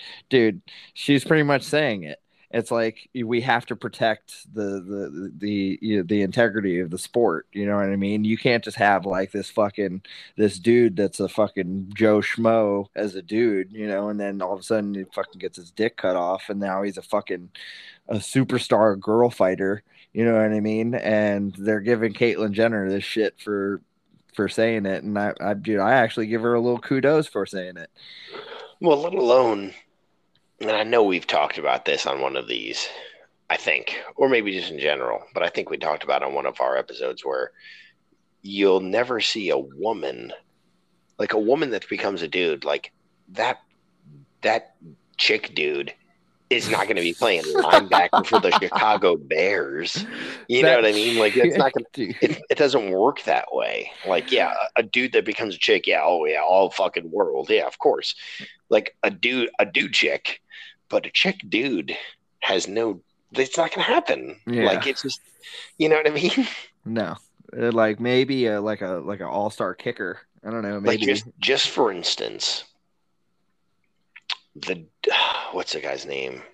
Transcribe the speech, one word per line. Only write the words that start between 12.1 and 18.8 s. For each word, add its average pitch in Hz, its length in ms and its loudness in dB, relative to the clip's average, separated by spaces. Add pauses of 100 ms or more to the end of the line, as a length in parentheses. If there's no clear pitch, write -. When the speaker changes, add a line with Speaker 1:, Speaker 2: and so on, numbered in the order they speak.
Speaker 1:
Schmo 107 680 2 (100)
as 101 200 -4
a 95 60 -8
dude, 101 520 -2
you 107 140 -8
know, 101 200 -2
and 104 100 -6
then 101 240 -6
all 92 120 -4
of 95 80 -8
a - 20 -18
sudden 104 300 -2
he 98 100 -6 (100)
fucking - 260 -8
gets 92 180 -10
his 87 140 -20
dick - 260 -2
cut 92 180 0
off, 90 320 -2
and 101 140 -6
now 98 220 -2
he's 101 140 -6
a 92 40 -12
fucking, 92 480 -6 (580)
a 113 100 -4
superstar 110 800 2